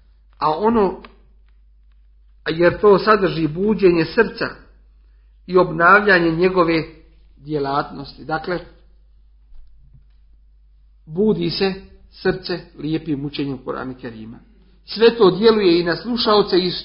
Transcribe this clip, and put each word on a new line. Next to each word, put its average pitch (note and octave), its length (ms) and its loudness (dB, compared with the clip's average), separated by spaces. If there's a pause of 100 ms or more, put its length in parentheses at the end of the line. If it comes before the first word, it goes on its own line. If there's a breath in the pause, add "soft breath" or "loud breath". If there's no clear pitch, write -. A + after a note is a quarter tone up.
(400)
a D#3 180 -2
ono, G#3 440 0 (1500)
jer E3+ 320 2
to G3+ 180 6
sadrži E3+ 480 0
buđenje F3 580 2
srca G3 400 -2 (1000)
i F3+ 120 0
obnavljanje F3 760 4
njegove E3 520 0 (540)
djelatnosti. C#3 880 -6
Dakle, D#3+ 340 -6 (2500)
budi E3+ 440 0
se F#3+ 240 -2 (360)
srce F#3 500 -4 (180)
lijepim D3+ 480 -6
učenjem C#3 400 -6
Kur'ana C3+ 360 -10
Kerima. A2+ 380 -16 (460)
Sve A#3 320 2
to G3 140 6
djeluje G3 480 2
i E3+ 40 -2
na E3 120 -2
slušaoce G#3 600 0
i, F3+ 140 0 (140)